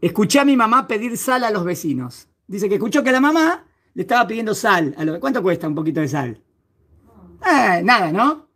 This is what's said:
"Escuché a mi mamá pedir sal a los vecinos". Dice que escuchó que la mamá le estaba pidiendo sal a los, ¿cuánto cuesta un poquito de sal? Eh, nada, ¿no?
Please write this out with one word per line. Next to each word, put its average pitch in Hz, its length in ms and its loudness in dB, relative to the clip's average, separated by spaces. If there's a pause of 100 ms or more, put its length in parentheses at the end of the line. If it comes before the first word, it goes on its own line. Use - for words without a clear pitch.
"Escuché 202 380 2
a 277 60 4
mi 277 120 4
mamá 240 300 2
pedir 233 300 -4
sal 254 260 -2
a 226 80 0
los 202 120 -2
vecinos". 139 640 -6 (200)
Dice 196 200 -4
que 196 80 0
escuchó 233 280 0
que 254 80 2
la 254 100 4
mamá 320 440 2 (280)
le - 80 -8
estaba 233 260 2
pidiendo 220 280 -4
sal 160 420 0
a 156 80 -4
los, 160 140 -4
¿cuánto 262 220 -2
cuesta 170 260 -2
un 151 80 -4
poquito 156 260 -4
de 151 60 -2
sal? 127 340 -6 (1040)
Eh, 233 380 2
nada, 196 280 2
¿no? 254 440 -2